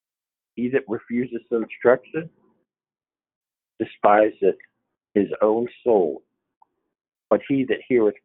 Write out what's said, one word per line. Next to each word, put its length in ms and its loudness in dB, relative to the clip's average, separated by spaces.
He 140 -4
that 180 0
refuseth 600 -6
instruction 800 0
despiseth 800 0
his 140 0
own 240 0
soul, 380 0
but 200 0
he 160 -2
that 140 -2
heareth 360 2